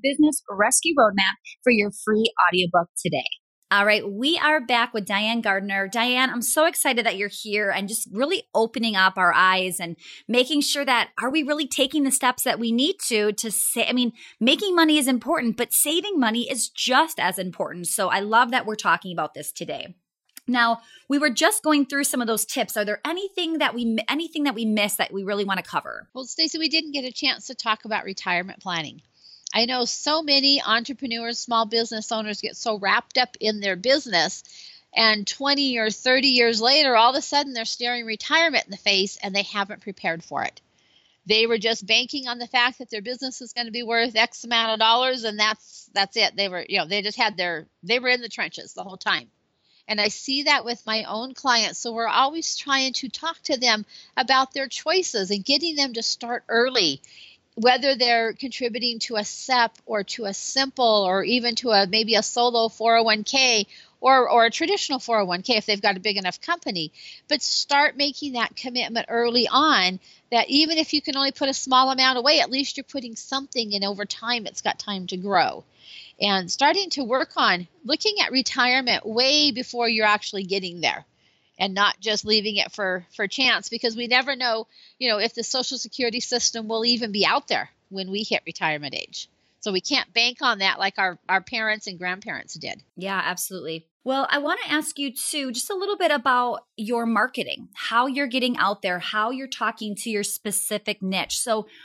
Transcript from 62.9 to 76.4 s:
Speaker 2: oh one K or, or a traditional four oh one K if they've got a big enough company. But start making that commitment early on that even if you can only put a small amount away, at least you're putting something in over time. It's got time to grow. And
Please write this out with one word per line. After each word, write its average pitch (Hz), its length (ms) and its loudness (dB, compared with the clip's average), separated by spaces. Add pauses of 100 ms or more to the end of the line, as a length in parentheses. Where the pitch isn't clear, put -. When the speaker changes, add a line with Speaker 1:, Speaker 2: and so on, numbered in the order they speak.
Speaker 2:
oh 226 80 6
one 214 200 2
K 247 420 2 (340)
or, 262 280 6
or 233 160 6
a 233 60 4
traditional 311 480 -2
four 226 220 0
oh 202 40 2
one 180 160 -2
K 233 160 0
if 208 80 0
they've 208 160 -2
got 202 160 2
a 185 40 -8
big 202 180 -2
enough 185 220 -4
company. 220 520 -6 (360)
But 302 120 0
start 285 560 2
making 285 360 -4
that 233 240 -4
commitment 240 520 -4
early 233 420 2
on 220 500 4 (300)
that 233 200 2
even 311 260 4
if 311 160 0
you 302 80 0
can 277 160 -6
only 269 160 0
put 277 160 -2
a 269 60 -2
small 262 360 4
amount 262 280 4
away, 285 220 4
at - 100 0
least 262 260 -4
you're 269 80 -12
putting 240 320 -10
something 269 560 -6
in 202 120 -4
over 202 200 -4
time. 208 420 -6
It's - 160 -12
got - 160 -2
time 196 280 -8
to 185 100 -8
grow. 180 480 0 (560)
And 190 300 0